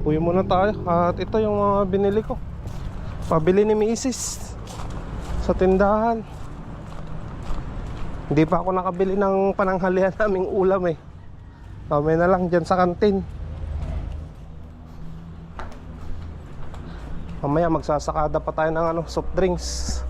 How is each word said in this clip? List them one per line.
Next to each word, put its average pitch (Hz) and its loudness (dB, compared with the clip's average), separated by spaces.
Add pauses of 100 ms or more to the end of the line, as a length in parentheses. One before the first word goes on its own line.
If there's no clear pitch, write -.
uwi 151 2
muna 175 2
tayo. 196 2
At 175 2
ito - -2
yung 214 2
mga 202 2
binili 196 2
ko. 220 -4 (960)
Pabili 170 6
ni 214 4
Misis 220 0 (960)
sa 180 4
tindahan. 202 4 (2000)
Hindi 147 6
pa 165 4
ako 180 0
nakabili 185 2
ng 196 4
pananghalian 185 2
<laughs> - -16
naming 190 2
ulam 185 4
eh. 147 -2 (920)
Mamaya 156 4
na 175 6
lang 180 2
dyan 170 4
sa 190 4
kantin. 185 4 (4000)
Mamaya 156 4
magsasakada 151 0
pa 151 -4
tayo 160 2
ng 165 2
ano, 165 -2
soft - -2
drinks. - 0 (100)